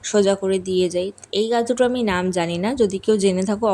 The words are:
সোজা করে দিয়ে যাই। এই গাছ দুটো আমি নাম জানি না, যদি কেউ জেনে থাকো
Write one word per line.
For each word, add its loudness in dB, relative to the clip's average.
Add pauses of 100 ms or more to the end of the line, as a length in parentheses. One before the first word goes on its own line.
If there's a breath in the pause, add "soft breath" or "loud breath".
সোজা 4
করে 0 (100)
দিয়ে 0
যাই। -2 (320)
এই 0
গাছ 2
দুটো 2
আমি -2 (120)
নাম 0 (140)
জানি -2
না, 0 (120)
যদি 0
কেউ 2
জেনে 2
থাকো -2